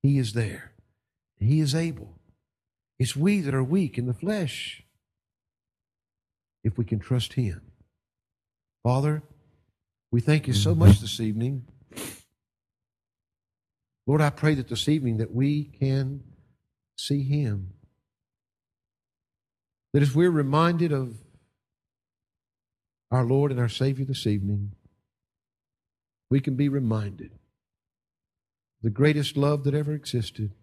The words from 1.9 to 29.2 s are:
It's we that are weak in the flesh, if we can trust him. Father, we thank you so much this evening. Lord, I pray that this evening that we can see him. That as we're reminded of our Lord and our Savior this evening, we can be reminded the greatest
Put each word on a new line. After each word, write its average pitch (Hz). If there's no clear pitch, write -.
It's 131
we 190
that 139
are 135
weak 165
in 123
the 127
flesh, 180
if 110
we 117
can 110
trust 123
him. 104
Father, 143
we 117
thank 151
you 131
so 101
much 101
this 110
evening. 117
Lord, 151
I 147
pray 151
that 131
this 120
evening 131
that 110
we 143
can 135
see 143
him. 113
That 143
as 135
we're 175
reminded 160
of 127
our 123
Lord 135
and 123
our 120
Savior 135
this 131
evening, 101
we 139
can 135
be 143
reminded 110
the 110
greatest 147